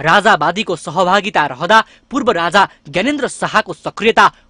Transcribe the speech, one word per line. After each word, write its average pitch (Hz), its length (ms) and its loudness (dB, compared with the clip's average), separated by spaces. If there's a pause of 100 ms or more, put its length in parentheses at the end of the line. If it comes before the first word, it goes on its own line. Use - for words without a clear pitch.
राजावादीको 180 760 0
सहभागिता 180 720 -2
रहँदा 165 320 2 (320)
पूर्व 247 220 -2
राजा 175 340 0 (200)
ज्ञानेन्द्र 233 420 -4
शाहको 190 460 -4
सक्रियता 214 520 2 (240)